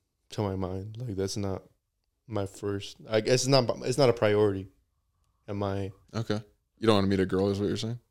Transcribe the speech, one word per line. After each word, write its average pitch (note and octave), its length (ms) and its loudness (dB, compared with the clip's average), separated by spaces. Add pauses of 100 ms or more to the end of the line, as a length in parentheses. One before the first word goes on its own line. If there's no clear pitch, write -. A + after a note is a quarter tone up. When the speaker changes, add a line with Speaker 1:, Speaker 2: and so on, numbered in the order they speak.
(300)
Speaker 1:
to - 120 -6
my G2 140 -2
mind. F#2+ 420 -6
Like, A#2+ 180 -8
that's G2 200 -4
not G2 260 -4 (640)
my G2+ 200 -4
first, G2+ 500 -6 (140)
I A2 100 4
guess B2+ 220 2
it's B2 40 -4
not, C3 240 4 (140)
it's C3 140 -2
not C3+ 100 6
a A#2 60 6
priority. G#2 540 2 (800)
Am G2+ 140 -4
I G2 300 -4 (220)
Speaker 2:
Okay. G#2+ 260 -4 (380)
You A2 80 -4
don't A2 100 6
wanna G2 120 2
meet G2 120 2
a F#2 60 2
girl G2 240 0
is G2 100 -2
what G2+ 80 -2
you're G#2 80 -2
saying? A2+ 220 -6 (120)